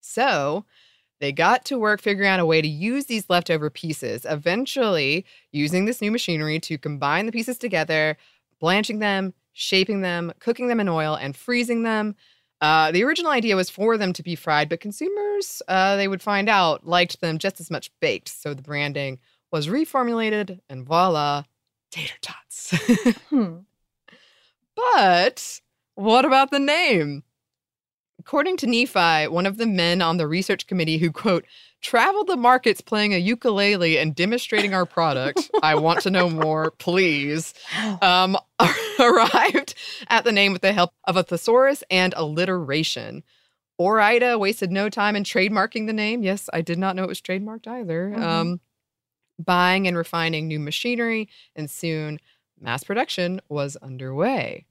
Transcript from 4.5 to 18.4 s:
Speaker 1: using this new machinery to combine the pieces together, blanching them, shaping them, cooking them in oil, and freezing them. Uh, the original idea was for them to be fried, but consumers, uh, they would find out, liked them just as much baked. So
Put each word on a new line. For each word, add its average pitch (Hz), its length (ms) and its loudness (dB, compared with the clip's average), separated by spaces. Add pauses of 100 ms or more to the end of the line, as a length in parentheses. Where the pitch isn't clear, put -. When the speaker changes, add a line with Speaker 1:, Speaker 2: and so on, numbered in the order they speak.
Speaker 1:
using 156 340 0
this 233 160 -4
new 208 80 -2
machinery 160 500 -2
to 160 160 -8
combine 147 500 -2
the 226 60 -6
pieces 233 240 -6
together, 156 600 0 (420)
blanching 208 380 0
them, 196 340 -2 (220)
shaping 196 480 0
them, 175 380 -4
cooking 240 260 -2
them 233 140 0
in 196 80 0
oil, 156 260 0
and 139 220 -8
freezing 240 480 -2
them. 214 320 -2 (440)
Uh, 156 300 4
the 180 140 2
original 320 260 0
idea 233 260 2
was 185 140 0
for 226 260 0
them 190 160 -2
to 165 120 -8
be 175 100 -6
fried, 151 340 0
but 170 120 -4
consumers, 403 880 -6
uh, 190 280 2
they 196 120 0
would 190 140 -6
find 202 260 0
out, 185 380 2
liked 175 340 0
them 160 180 -2
just 196 220 -4
as 160 100 -14
much - 300 -8
baked. 120 280 -2
So - 240 -10